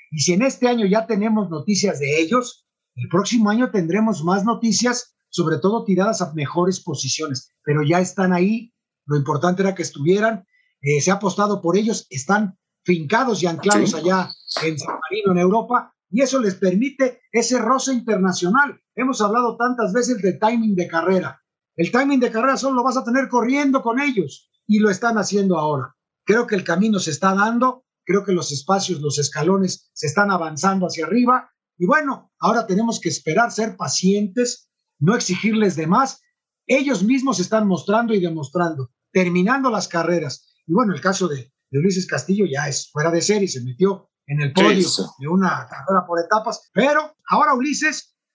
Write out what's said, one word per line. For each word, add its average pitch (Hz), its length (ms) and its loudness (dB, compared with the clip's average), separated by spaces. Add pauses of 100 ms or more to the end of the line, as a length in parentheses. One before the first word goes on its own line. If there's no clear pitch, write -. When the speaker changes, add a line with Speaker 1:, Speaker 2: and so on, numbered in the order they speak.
(100)
Speaker 1:
Y 156 100 -8
si 175 120 2
en 190 100 2
este 262 260 0
año 233 180 2
ya 220 200 2
tenemos 214 440 0
noticias 151 480 -2
de 143 220 0
ellos, 240 460 -2 (280)
el 120 140 -8
próximo 202 420 2
año 240 220 0
tendremos 190 500 0
más 185 220 0
noticias, 233 720 -2 (120)
sobre 156 300 -2
todo 220 260 0
tiradas 190 380 0
a 147 120 -4
mejores 170 460 -2
posiciones, 135 680 -6 (140)
pero 151 180 0
ya 165 160 2
están 185 340 0
ahí. 208 400 0 (340)
Lo 147 100 0
importante 160 460 0
era 190 120 0
que 180 80 -6
estuvieran, 190 640 0 (340)
eh, 143 200 0
se 180 100 2
ha 196 40 2
apostado 202 460 -2
por 170 160 0
ellos, 214 340 0
están 196 460 -2 (280)
fincados 180 580 0
y 180 40 0
anclados 180 440 2
Speaker 2:
Sí. - 60 -4
Speaker 1:
allá 185 340 0 (320)
en 160 160 -4
San - 220 -8
Marino, 202 320 -2
en 180 60 2
Europa, 226 540 0 (160)
y 233 140 0
eso 262 160 2
les 202 160 0
permite 247 680 0 (100)
ese 233 260 0
roce 254 340 0
internacional. 208 880 0 (140)
Hemos 262 260 -2
hablado 226 360 0
tantas 233 360 -2
veces 240 300 0
de 185 120 0
timing 220 420 0
de 180 100 -2
carrera. 165 560 -2 (320)
El 175 160 -2
timing 269 300 2
de 240 100 0
carrera 247 260 0
solo 269 200 -2
lo 240 80 0
vas 254 120 0
a 262 60 -2
tener 254 260 0
corriendo 269 540 0
con 233 160 -2
ellos, 226 500 -4 (160)
y 214 140 2
lo 214 120 4
están 220 280 0
haciendo 190 400 0
ahora. 151 380 -4 (280)
Creo 233 220 2
que 220 80 -2
el 185 80 -2
camino 190 380 0
se 160 100 -4
está 190 240 0
dando, 233 500 0 (220)
creo 196 160 2
que 196 100 -2
los 160 200 -2
espacios, 185 480 -2
los 143 180 -4
escalones 175 760 -2
se - 120 -8
están 202 240 0
avanzando 175 560 0
hacia 160 200 -6
arriba, 247 440 2 (280)
y 175 80 0
bueno, 277 520 0
ahora 220 280 0
tenemos 214 340 -2
que - 80 -4
esperar, 226 420 0
ser 214 260 -6
pacientes, 202 920 0 (320)
no 185 160 4
exigirles 208 580 0
de 156 120 -4
más. 240 340 0 (460)
Ellos 262 360 2
mismos 247 360 2
se 180 40 -2
están 220 240 0
mostrando 202 460 0
y 202 80 2
demostrando, 160 680 -4 (200)
terminando 190 600 2
las 208 180 -2
carreras. 165 640 -4 (120)
Y 160 80 -2
bueno, 208 200 2
el 135 60 -8
caso 190 260 0
de, 139 260 -8 (180)
de 135 80 -2
Ulises 180 280 0
Castillo 190 380 0
ya 147 240 -4
es - 240 -8
fuera 151 180 0
de 170 120 0
serie, 202 260 0
se 131 140 -8
metió 180 480 -2 (160)
en 147 140 -4
el 143 160 -2
Speaker 2:
Sí, 190 60 6
Speaker 1:
podio 190 260 4
Speaker 2:
sí. - 140 -4 (160)
Speaker 1:
de 135 100 -10
una 175 400 0
carrera 190 380 -2
por 170 140 -2
etapas, 220 520 -4
pero 294 420 2 (140)
ahora 269 260 4
Ulises 294 600 -2 (200)